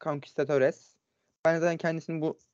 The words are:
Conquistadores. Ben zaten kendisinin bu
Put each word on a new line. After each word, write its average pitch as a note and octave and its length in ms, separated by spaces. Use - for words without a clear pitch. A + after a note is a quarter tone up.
Conquistadores. D3 960
Ben E3 140
zaten E3+ 180
kendisinin E3 440
bu D#3 160